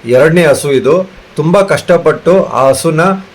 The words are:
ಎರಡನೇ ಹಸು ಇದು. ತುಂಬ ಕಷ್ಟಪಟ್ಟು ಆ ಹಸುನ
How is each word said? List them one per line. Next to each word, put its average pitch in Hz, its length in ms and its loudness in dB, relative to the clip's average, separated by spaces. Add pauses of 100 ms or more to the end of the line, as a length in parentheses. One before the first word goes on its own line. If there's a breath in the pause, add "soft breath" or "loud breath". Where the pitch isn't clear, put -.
ಎರಡನೇ 156 400 2
ಹಸು 143 260 0
ಇದು. 143 400 0 (240)
ತುಂಬ 175 260 0
ಕಷ್ಟಪಟ್ಟು 170 840 0
ಆ 127 240 0
ಹಸುನ 160 320 -2 (320)